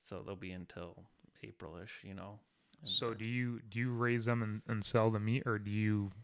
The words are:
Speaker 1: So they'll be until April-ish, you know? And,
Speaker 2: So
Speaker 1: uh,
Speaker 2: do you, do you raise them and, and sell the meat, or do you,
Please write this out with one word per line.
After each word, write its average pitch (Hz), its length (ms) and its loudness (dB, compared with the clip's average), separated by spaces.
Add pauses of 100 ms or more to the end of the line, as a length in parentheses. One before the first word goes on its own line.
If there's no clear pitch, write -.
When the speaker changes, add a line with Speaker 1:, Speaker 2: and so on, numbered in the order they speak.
Speaker 1:
So 95 180 -10
they'll 98 140 -8
be 92 160 -8
until 90 580 -12 (340)
April-ish, 90 600 -14
you 101 100 -10
know? 98 260 -12 (440)
And, - 80 -4
Speaker 2:
So 117 200 0
Speaker 1:
uh, 113 40 -4
Speaker 2:
do 107 100 -6
you, 120 420 0
do 107 120 -4
you 123 120 2
raise 120 340 2
them 117 180 2
and, 107 240 -2
and 110 180 0
sell 113 240 6
the 110 100 2
meat, 110 260 2
or 113 140 2
do 104 120 -4
you, 104 400 4 (120)